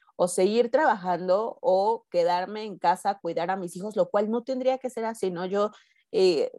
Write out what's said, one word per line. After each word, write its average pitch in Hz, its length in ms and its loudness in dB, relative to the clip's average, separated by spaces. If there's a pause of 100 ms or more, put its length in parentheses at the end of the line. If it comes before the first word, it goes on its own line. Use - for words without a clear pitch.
(160)
o 180 140 2
seguir 220 420 2
trabajando 190 880 0
o 196 500 2
quedarme 180 540 0
en 202 140 -10
casa 185 320 0
a 202 100 -4
cuidar 175 320 -4
a 190 60 -2
mis 175 180 -8
hijos, 196 220 -10
lo 175 120 2
cual 208 220 0
no 233 140 -2
tendría 262 320 0
que 254 120 -8
ser 226 140 -8
así, 220 260 -4
¿no? 180 160 -4
Yo, 202 260 -2 (400)
eh, 180 480 4